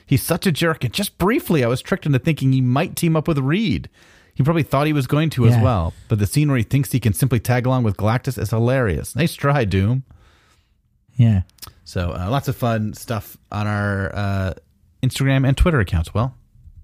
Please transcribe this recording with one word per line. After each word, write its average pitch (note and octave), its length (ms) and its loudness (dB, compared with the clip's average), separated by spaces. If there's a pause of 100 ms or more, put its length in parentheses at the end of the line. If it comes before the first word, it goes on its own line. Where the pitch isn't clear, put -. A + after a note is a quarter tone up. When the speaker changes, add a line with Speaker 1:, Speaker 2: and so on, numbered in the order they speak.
Speaker 1:
He's - 180 2
such E3 220 -2
a G3 60 2
jerk, D#3+ 320 -2
and A#2 100 -2
just - 240 -6
briefly F3+ 460 0
I A#2 40 2
was B2 140 -2
tricked - 240 -4
into C#3 140 2
thinking C#3 320 0
he C3 80 2
might B2+ 380 0
team D#3+ 180 0
up D#3 120 -2
with E3 100 0
Reed. C#3 500 -2 (460)
He C3+ 100 0
probably E3 200 2
thought C#3+ 240 0
he D#3 60 0
was C3+ 140 0
going D3+ 240 0
to B2+ 160 2
as A#2+ 80 6
Speaker 2:
Yeah. A#2 60 4
Speaker 1:
well, F#2+ 320 2 (160)
but G#2+ 100 2
the G2+ 80 2
scene D3 220 2
where C3+ 80 2
he A2+ 60 0
thinks C#3 280 0
he B2+ 80 2
can G#2+ 140 2
simply B2 260 0
tag B2 260 0
along B2+ 180 2
with G#2 120 0
Galactus A2+ 420 -2
is G2+ 120 -4
hilarious. A#2 680 0
Nice E3 200 0
try, C#3+ 280 2
Doom." G2+ 400 0 (1120)
Speaker 2:
Yeah. A2 280 4 (420)
Speaker 1:
So, F2 260 -6
uh, F2+ 180 -6
lots C3+ 200 -4
of - 80 -4
fun A2+ 380 -2
stuff - 420 -8 (140)
on G#2 160 -4
our, G2+ 460 -2
uh, G2 400 -2 (500)
Instagram C3+ 440 0
and C3+ 80 2
Twitter D#3+ 240 2
accounts, E2+ 340 0
Will. B2 200 -2 (500)